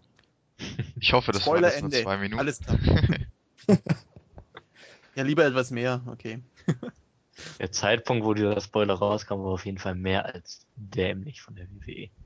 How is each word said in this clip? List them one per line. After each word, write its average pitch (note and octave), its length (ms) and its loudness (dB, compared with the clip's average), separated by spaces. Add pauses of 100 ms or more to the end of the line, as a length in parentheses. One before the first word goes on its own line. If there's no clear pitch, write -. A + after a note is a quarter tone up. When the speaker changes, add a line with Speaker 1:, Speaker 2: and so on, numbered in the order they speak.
(1000)
Speaker 1:
Ich - 140 4
hoffe, B2+ 200 4
das G2 100 0
Speaker 2:
Spoiler E3+ 260 4
Speaker 1:
waren D3 60 4
jetzt C#3+ 80 -4
nur D3 80 -4
Speaker 2:
Ende. B2+ 120 2
Speaker 1:
zwei G2 140 0
Minuten. G2+ 240 -4
Speaker 2:
Alles C#3+ 200 -2
klar. - 180 0 (880)
Speaker 1:
<laughs> G3+ 100 8 (1400)
Speaker 2:
Ja, C3+ 80 -4
lieber D3+ 240 4
etwas B2+ 240 2
mehr, B2 380 -2
okay. A2+ 320 -10 (260)
<laughs> - 920 -10
Speaker 3:
Der F2+ 140 -6
Zeitpunkt, A2+ 540 0
wo G#2+ 80 2
dieser G#2 260 2
Spoiler G2+ 320 0
rauskam, G2+ 460 0
war G2 140 -2
auf F#2 120 -6
jeden G2 140 -6
Fall F#2 160 -6
mehr F#2+ 320 -2
als - 400 -14 (100)
dämlich G2 640 -6
von - 140 -20
der F#2 100 -16
W G2+ 220 -18
W - 60 -12
E. - 180 -16 (160)